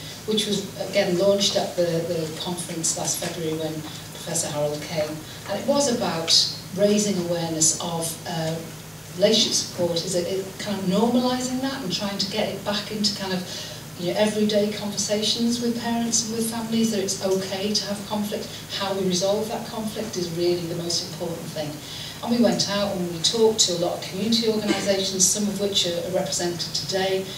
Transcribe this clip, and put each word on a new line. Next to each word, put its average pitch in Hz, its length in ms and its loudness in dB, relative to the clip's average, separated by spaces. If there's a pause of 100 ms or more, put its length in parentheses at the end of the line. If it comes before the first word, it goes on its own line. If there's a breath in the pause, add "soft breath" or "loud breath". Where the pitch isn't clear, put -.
(300 loud breath)
which 214 160 2
was, 208 120 0 (320)
again, 180 280 4
launched 202 380 4
at - 180 0
the, 175 160 2 (220)
the 165 80 0 (200)
conference 170 560 -4
last - 260 -2
February 165 360 -2
when 156 160 -2 (420 loud breath)
Professor 156 380 -4
Harold 147 280 0
came. 156 280 -2 (380 loud breath)
And 202 120 -2
it 220 60 -4
was 285 300 4
about 165 340 -2 (460)
raising 208 400 4 (100)
awareness 165 420 2 (140)
of, 165 200 -4 (260)
uh, 165 260 -2 (640)
relationship 214 380 6
support, 170 520 0
is 185 80 -2
it, 175 200 2
it 190 120 -2 (120)
kind 202 200 -4
of 185 80 -4
normalising 247 800 2
that - 160 -4
and 180 100 -2
trying 202 240 -2
to - 140 -2
get 190 180 0
it - 160 -6
back 208 280 -2
into 202 180 0 (100)
kind 190 140 -2
of, 180 60 -2 (580 loud breath)
you 175 100 -4
know, 196 180 0
everyday 214 460 2
conversations 214 880 0
with 233 220 0
parents 233 420 0
and 220 120 -4
with 226 120 0
families, 226 440 2
that 196 100 2
it's 190 240 -2
okay 190 480 0
to - 160 2
have 202 80 -2 (100)
conflict. - 380 -2 (320 loud breath)
How 196 160 -2
we 196 140 0
resolve 196 400 2
that - 180 -6
conflict 214 500 -6
is 170 220 -2
really 175 320 2
the 165 100 -2
most 170 320 -2
important 165 340 -6 (120)
thing. 151 120 -4 (520 loud breath)
And 233 80 -4
we 240 120 4
went 190 280 4
out 202 240 0
and 175 180 -2
we 165 80 -6
talked 220 460 4
to 180 100 0
a 165 80 -2
lot 165 140 0
of - 100 -8
community 226 400 2
organisations, 196 760 2
some 208 260 2
of 180 100 -4
which 196 280 2
are, 170 180 0
are 185 160 -4
represented 175 500 -2
today, 190 540 0 (100)